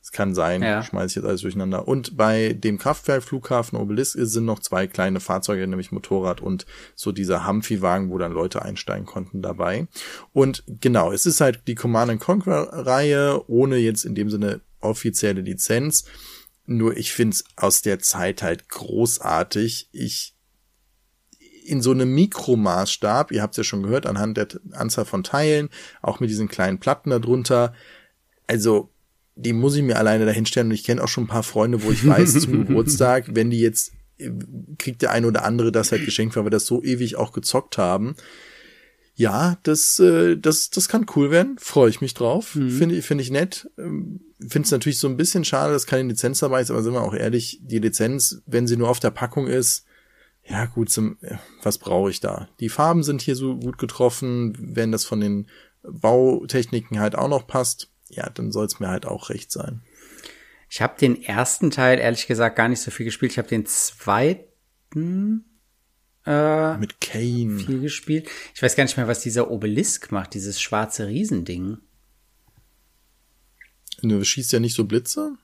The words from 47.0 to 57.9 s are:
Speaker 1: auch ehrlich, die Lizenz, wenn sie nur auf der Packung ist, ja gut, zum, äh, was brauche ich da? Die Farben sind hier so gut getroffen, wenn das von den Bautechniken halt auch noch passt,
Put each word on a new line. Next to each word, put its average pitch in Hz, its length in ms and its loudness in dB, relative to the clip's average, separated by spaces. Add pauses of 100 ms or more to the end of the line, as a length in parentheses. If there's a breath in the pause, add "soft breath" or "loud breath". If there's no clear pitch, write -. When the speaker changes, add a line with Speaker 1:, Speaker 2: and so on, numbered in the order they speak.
Speaker 1:
auch 113 140 -2
ehrlich, 113 480 -2
die 117 160 -2
Lizenz, 113 680 0
wenn 120 220 0
sie 117 100 2
nur 117 120 2
auf 123 100 2
der 113 120 2
Packung 127 360 -4
ist, 127 380 0 (600 soft breath)
ja 107 180 -4
gut, 117 260 -2
zum, 110 300 -2
äh, - 140 -10 (280 loud breath)
was 104 140 0
brauche 95 320 0
ich 90 100 -6
da? 98 280 -6 (120)
Die 117 100 -4
Farben 160 340 2
sind 139 180 -2
hier 139 140 0
so 131 220 -4
gut 120 200 -8
getroffen, 120 800 0
wenn 117 320 -2
das 110 140 -2
von 110 140 -2
den 101 280 0 (340 soft breath)
Bautechniken 123 1160 2
halt 107 160 0
auch - 140 0
noch 135 180 0
passt, - 420 -2 (200)